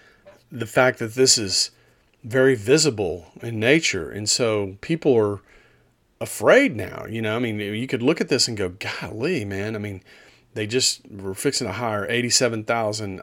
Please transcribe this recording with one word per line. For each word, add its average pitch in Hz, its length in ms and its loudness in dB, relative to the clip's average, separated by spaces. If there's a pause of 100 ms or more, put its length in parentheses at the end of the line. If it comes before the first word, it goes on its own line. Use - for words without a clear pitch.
(520)
the 113 140 -6
fact 127 340 2
that 110 140 -6
this 131 240 4
is 98 340 -2 (520)
very 131 320 4
visible 107 720 0 (140)
in 117 180 -6
nature. 107 500 2
And 104 200 -8
so 104 520 0
people 160 340 2
are 104 260 2 (800)
afraid 160 540 4
now, 101 300 -8
you 113 160 -6
know, 110 140 0
I 117 40 -2
mean, 110 200 -2
you 107 280 -4
could 117 140 -2
look 151 180 2
at 165 100 -2
this 131 180 2
and 117 100 -6
go, 98 120 -2 (320)
"Golly, 120 440 -4
man." 101 300 -6
I 104 40 -6
mean, 101 240 -8 (500)
they 110 140 -4
just 123 420 0
were 98 240 -10
fixing 135 340 -4
to 92 60 -6
hire 104 360 -4
eighty-seven 117 540 0
thousand 107 600 -2